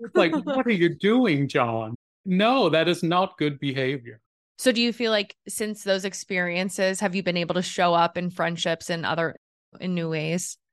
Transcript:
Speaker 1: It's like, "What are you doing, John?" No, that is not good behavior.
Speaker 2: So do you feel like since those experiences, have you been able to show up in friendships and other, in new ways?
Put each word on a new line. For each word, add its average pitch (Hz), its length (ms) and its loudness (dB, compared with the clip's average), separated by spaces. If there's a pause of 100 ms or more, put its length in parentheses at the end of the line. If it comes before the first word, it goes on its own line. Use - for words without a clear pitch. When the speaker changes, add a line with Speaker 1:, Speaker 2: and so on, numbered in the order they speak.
Speaker 1:
It's - 120 -8
like, 339 160 6 (140)
"What 262 200 0
are 240 40 2
you 170 240 4
doing, 190 540 2
John?" 113 460 0 (300)
No, 202 440 4
that 160 200 4
is 175 140 0
not 180 360 0
good 147 200 0
behavior. 131 640 -4 (380)
Speaker 2:
So 254 120 2
do 226 100 2
you 240 120 2
feel 226 180 -2
like 208 240 -2 (140)
since 214 340 -8
those 190 220 0
experiences, 190 960 -2
have 190 160 -2
you 196 60 -2
been 175 140 0
able 170 180 -2
to 180 80 0
show 175 320 2
up 170 220 2
in 175 140 -4
friendships 170 600 -4
and 165 140 -4
other, 156 300 -2 (460)
in 185 140 -4
new 165 160 -2
ways? 160 460 -4 (160)